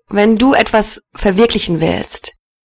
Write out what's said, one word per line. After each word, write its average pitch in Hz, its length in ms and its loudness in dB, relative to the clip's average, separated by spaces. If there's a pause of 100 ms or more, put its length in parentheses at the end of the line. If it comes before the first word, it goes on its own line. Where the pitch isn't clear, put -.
wenn 208 280 2
du 262 160 2
etwas - 480 0 (140)
verwirklichen 202 680 0
willst, - 540 -4 (300)